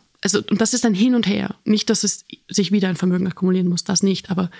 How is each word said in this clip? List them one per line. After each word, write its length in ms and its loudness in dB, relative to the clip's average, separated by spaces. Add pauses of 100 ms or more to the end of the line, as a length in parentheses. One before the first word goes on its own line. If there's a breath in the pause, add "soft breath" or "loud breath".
(220)
also, 280 0
und 100 2
das 140 0
ist 100 -2
ein 100 2
Hin 200 2
und 120 0
Her. 380 -2
Nicht, 260 0
dass 140 0
es 200 -4 (240)
sich 240 -2
wieder 160 2
ein 80 -2
Vermögen 300 0
akkumulieren 420 0
muss, 160 -2
das 180 -2
nicht, 280 -2
aber 300 -2